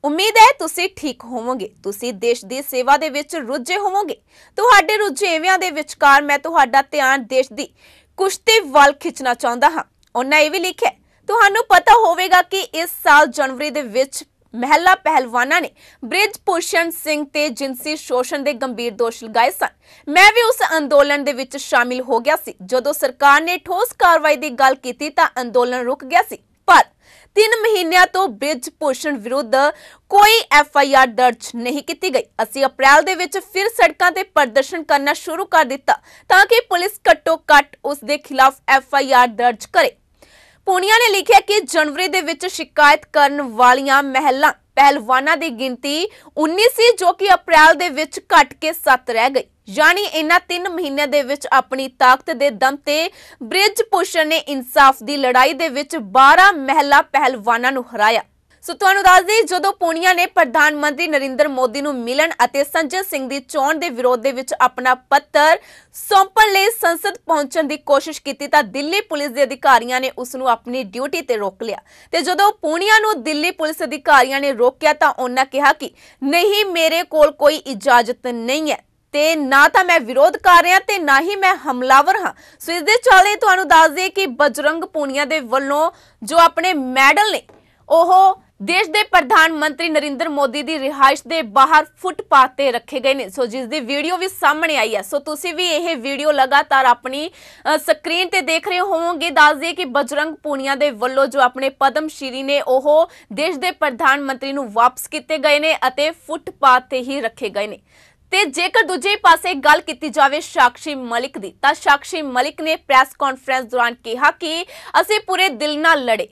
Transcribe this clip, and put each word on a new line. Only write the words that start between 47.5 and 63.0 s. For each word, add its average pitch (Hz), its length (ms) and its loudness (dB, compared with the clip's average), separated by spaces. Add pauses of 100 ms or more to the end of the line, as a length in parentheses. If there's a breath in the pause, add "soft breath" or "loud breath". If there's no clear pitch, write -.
ਦੇ 359 160 -2
ਵਿੱਚ 311 300 -6
ਘਟ 294 340 2
ਕੇ 320 200 -6
ਸੱਤ 254 360 0
ਰਹਿ 233 200 0
ਗਈ। 269 140 -2 (260)
ਯਾਨੀ 311 340 2
ਇਹਨਾਂ 320 360 0
ਤਿੰਨ 349 300 -6
ਮਹੀਨਿਆਂ 294 380 -4
ਦੇ 285 160 0
ਵਿੱਚ 277 300 -8
ਆਪਣੀ 262 340 -2 (120)
ਤਾਕਤ 262 320 2
ਦੇ 277 180 0
ਦਮ 262 260 -2 (100)
ਤੇ 311 240 -2 (340 loud breath)
ਬ੍ਰਿਜ 403 380 0 (100)
ਭੂਸ਼ਣ 349 360 0
ਨੇ 320 100 0
ਇਨਸਾਫ 269 640 2
ਦੀ 285 140 -6
ਲੜਾਈ 262 360 2
ਦੇ 320 160 -4
ਵਿੱਚ 285 280 -8
ਬਾਰਾਂ 277 560 6
ਮਹਿਲਾ 285 480 2
ਪਹਿਲਵਾਨਾਂ 254 680 -2
ਨੂੰ 262 140 -6 (100)
ਹਰਾਇਆ। 214 280 0 (420)
ਸੋ 349 80 -8
ਤੁਹਾਨੂੰ 392 300 2
ਦੱਸ 370 200 8
ਦਈਏ, 427 180 2
ਜਦੋਂ 359 320 -2
ਪੂਨੀਆ 349 400 0
ਨੇ 359 140 0
ਪ੍ਰਧਾਨ 302 480 0
ਮੰਤਰੀ 294 320 -4
ਨਰਿੰਦਰ 277 400 -2
ਮੋਦੀ 254 340 -4
ਨੂੰ 285 140 -4
ਮਿਲਣ 262 360 -2 (140)
ਅਤੇ 285 180 -2
ਸੰਜੇ 330 400 -4